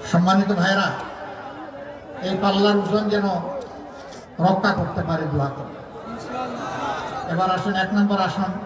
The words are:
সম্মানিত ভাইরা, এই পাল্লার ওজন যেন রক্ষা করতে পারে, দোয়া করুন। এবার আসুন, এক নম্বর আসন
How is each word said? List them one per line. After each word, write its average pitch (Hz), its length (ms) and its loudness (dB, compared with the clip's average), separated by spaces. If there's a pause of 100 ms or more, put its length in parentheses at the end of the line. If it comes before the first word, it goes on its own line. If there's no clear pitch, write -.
(120)
সম্মানিত 190 400 6 (100)
ভাইরা, 196 260 4 (1400)
এই 196 160 0
পাল্লার 202 380 6
ওজন 208 220 2 (100)
যেন 202 120 2 (1200)
রক্ষা 196 340 4
করতে - 280 -2
পারে, 160 240 0
দোয়া 139 240 0
করুন। - 200 -12 (1600)
এবার 185 240 2
আসুন, 196 180 0 (100)
এক 190 140 0
নম্বর 202 200 6 (100)
আসন 185 240 0 (140)